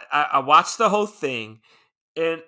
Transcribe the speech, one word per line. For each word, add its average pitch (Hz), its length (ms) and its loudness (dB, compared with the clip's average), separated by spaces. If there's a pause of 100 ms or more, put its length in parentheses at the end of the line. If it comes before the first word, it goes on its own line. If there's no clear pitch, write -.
(100)
I, 147 240 0
I 143 40 4
watched 147 400 2
the 220 100 4
whole 208 180 0
thing, 117 540 -8 (560)
and 165 320 -4